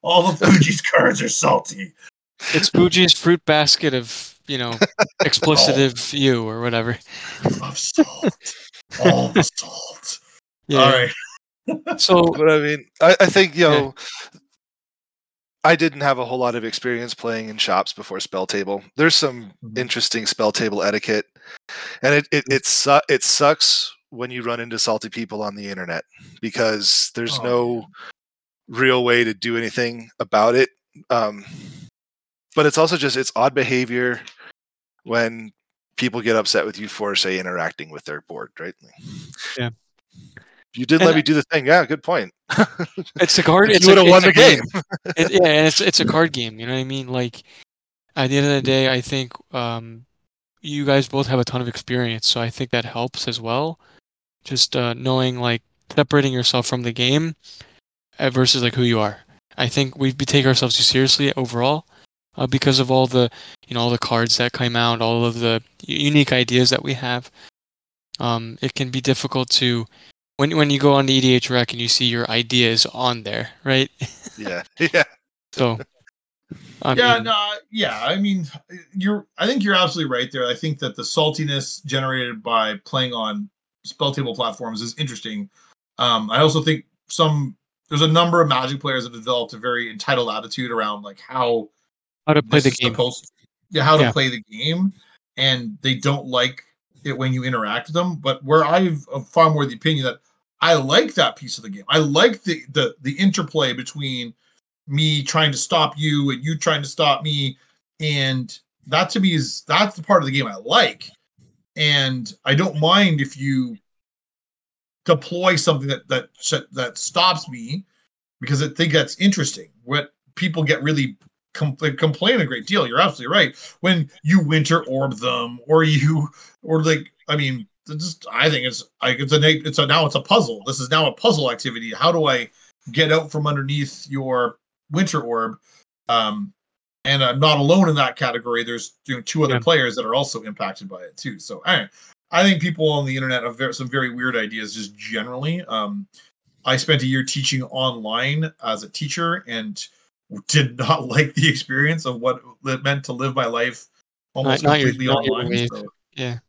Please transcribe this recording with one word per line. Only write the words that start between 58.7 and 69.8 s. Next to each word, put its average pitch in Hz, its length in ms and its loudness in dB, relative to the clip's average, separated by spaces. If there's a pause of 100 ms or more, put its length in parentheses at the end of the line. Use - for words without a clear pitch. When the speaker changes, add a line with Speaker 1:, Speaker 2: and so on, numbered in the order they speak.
Speaker 2:
who 127 80 0
you 117 160 2
are. 107 200 -2 (380)
I 123 120 0
think 135 280 -2
we 135 140 0
be-, 135 140 -4
take 139 200 4
ourselves 127 300 2
too - 80 2
seriously 135 540 2
overall, 127 500 -2 (480)
uh, 131 120 -2
because 135 320 2
of 131 120 0
all 131 160 4
the, 123 220 2 (360)
you 123 100 -12
know, 120 40 -4
all 120 100 0
the 120 80 0
cards 117 400 0
that 123 140 0
came 120 240 -2
out, 117 260 2
all 117 220 2
of 117 160 -2
the 113 240 0 (220)
u-, 170 120 -4
unique 143 360 2
ideas 123 380 2
that 131 120 -2
we 139 120 -4
have. 123 360 -6 (880)
Um, 117 420 -4
it 131 120 -4
can 131 180 -6
be 131 100 -4
difficult 131 500 -2
to, 120 340 0 (520)